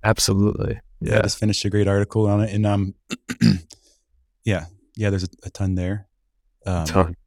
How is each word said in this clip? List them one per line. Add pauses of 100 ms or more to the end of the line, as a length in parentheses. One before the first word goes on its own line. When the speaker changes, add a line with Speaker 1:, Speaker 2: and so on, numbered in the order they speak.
Speaker 1:
Absolutely. (220)
Speaker 2:
Yeah,
I
Speaker 1:
Yeah.
Speaker 2:
just
finished
a
great
article
on
it,
and,
um, (460)
<clears throat>
yeah, (300)
yeah,
there's
a, (160)
a
ton
there. (580)
Um,
Speaker 1:
A
ton. (100)